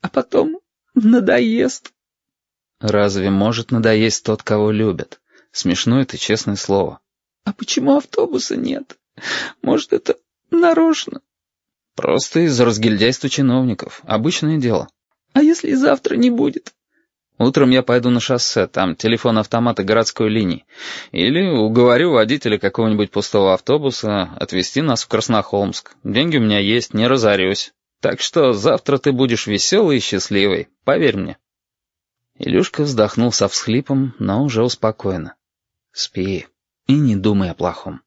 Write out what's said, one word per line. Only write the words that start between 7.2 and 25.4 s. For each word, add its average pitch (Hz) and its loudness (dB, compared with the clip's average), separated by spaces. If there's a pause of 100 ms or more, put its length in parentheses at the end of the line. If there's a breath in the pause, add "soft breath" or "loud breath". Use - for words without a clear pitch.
"А 202 -6
почему 277 0
автобуса - -4
нет? - -6 (680 loud breath)
Может, 294 -2
это - 0 (340)
нарочно?" 330 2 (760)
"Просто - 0
из-за 135 2
разгильдяйства 113 0
чиновников. 127 -2
Обычное 151 -2
дело". 113 0 (440)
"А 277 4
если 320 2
и 277 0
завтра 277 0
не 240 2
будет?" 262 -4 (640)
"Утром 131 4
я 127 4
пойду 123 2
на 120 2
шоссе, 117 -2
там 90 -2
телефон 113 0
автомата 117 -2
городской 110 0
линии. 107 -2 (460 loud breath)
Или 160 0
уговорю 123 4
водителя 113 0
какого-нибудь 107 0
пустого 98 2
автобуса 110 -2
отвезти - -4
нас 143 0
в - -12
Краснохолмск. 101 -2